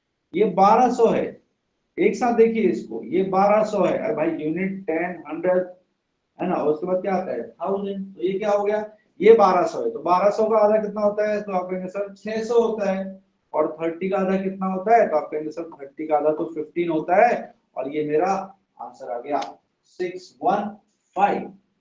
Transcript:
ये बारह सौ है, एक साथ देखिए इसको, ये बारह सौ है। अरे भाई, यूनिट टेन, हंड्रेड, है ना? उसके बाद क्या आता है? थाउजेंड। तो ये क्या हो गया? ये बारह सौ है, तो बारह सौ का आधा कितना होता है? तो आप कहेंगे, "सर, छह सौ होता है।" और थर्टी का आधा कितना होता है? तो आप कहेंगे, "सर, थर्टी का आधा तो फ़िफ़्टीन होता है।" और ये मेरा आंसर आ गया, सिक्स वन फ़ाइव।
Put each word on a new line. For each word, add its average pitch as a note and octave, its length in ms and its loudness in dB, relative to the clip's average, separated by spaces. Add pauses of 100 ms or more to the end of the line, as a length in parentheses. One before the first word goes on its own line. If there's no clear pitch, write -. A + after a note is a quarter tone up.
(360)
ये G3+ 100 4
बारह G3+ 480 6
सौ A3+ 140 6
है, - 340 -2 (580)
एक G3+ 160 2
साथ A#3+ 200 0
देखिए A3+ 280 4
इसको, - 400 -2
ये F3+ 200 -2
बारह G3+ 400 4
सौ G3 200 0
है। D#3+ 140 2
अरे - 180 -2
भाई, D#3+ 140 0
यूनिट E3 580 -4
टेन, E3 400 -4
हंड्रेड, F3+ 400 0 (760)
है F#3 80 -2
ना? E3+ 60 0
उसके D3+ 320 -2
बाद F#3 140 0
क्या G3 140 -2
आता C3+ 160 -4
है? - 200 -8
थाउजेंड। G3 640 -6
तो - 60 -16
ये F#3+ 180 -2
क्या G#3 120 -2
हो G3+ 120 0
गया? G#3+ 340 -2 (240)
ये G#3+ 120 10
बारह F#3 340 4
सौ C3+ 180 -6
है, A2+ 60 -2
तो A#2 80 -10
बारह F#3 300 2
सौ G#3+ 200 0
का A3 80 2
आधा G#3+ 240 4
कितना G3+ 200 -6
होता G#3 300 0
है? G#3 100 -2
तो G3 100 -10
आप F3+ 180 -4
कहेंगे, F#3 180 -6
"सर, G3+ 260 -8
छह A3 300 -6
सौ A3+ 240 2
होता G#3 240 -2
है।" F#3+ 320 -8 (300)
और D3+ 280 -2
थर्टी E3+ 280 -4
का G3 80 0
आधा F#3+ 260 0
कितना F#3+ 220 -6
होता F#3+ 360 2
है? F#3+ 60 2
तो G#3 80 -2
आप - 160 -4
कहेंगे, D3+ 200 -6
"सर, E3 180 -12
थर्टी D3 380 -12
का D3+ 100 2
आधा D3 140 2
तो D#3+ 240 -6
फ़िफ़्टीन E3+ 340 -4
होता F#3 380 2
है।" - 300 -4 (200)
और C#3 180 -8
ये D3+ 100 -2
मेरा F#3 540 -2 (220)
आंसर A#2+ 300 -14
आ A#2+ 80 -6
गया, - 400 -6 (240)
सिक्स - 600 -10
वन G#3 340 -2 (380)
फ़ाइव। - 380 0 (280)